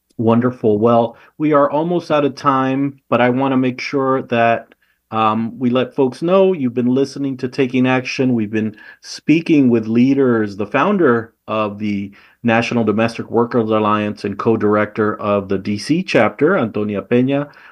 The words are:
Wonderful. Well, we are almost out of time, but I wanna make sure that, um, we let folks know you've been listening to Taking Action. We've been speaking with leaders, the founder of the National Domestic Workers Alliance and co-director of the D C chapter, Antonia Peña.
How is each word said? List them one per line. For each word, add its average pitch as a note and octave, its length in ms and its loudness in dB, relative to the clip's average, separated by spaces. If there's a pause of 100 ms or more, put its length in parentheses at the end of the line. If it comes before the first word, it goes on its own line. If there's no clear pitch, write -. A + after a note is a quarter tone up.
(160)
Wonderful. A#2 640 0
Well, A#2 380 2 (200)
we D3+ 140 0
are C#3+ 180 4
almost E3 420 -4
out D3 120 2
of C3+ 100 0
time, C3+ 760 -2
but A#2 100 2
I B2 100 4
wanna C3 280 0
make B2+ 240 -2
sure C3+ 400 -2
that, A#2 520 0 (380)
um, A2 480 -2
we B2+ 100 0
let B2 240 -2
folks C3 280 -2
know F#3+ 320 4
you've C3 200 -4
been B2 220 0
listening C#3 420 -2
to B2+ 120 -6
Taking B2+ 360 0
Action. B2+ 500 0
We've G#2+ 140 -2
been G#2+ 280 -4 (240)
speaking D3+ 680 0
with A#2 160 2
leaders, A#2+ 680 2
the G2+ 100 -6
founder C#3 680 0 (120)
of G#2+ 320 -4
the G2+ 360 -4 (280)
National A#2 440 0
Domestic A2+ 440 -2
Workers A#2 400 0
Alliance G#2+ 540 0
and G2+ 160 -6
co-director G#2+ 800 0
of G2+ 300 -2
the G2 80 -2
D G#2 200 -4
C D#3+ 260 -2
chapter, C#3+ 520 2
Antonia G#2+ 460 -4
Peña. C#3 500 0 (200)